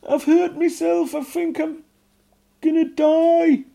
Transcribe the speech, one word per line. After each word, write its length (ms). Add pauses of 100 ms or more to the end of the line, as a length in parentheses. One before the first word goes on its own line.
I've 160
hurt 320
myself. 580
I 80
think 360
I'm 240 (760)
gonna 240
die. 880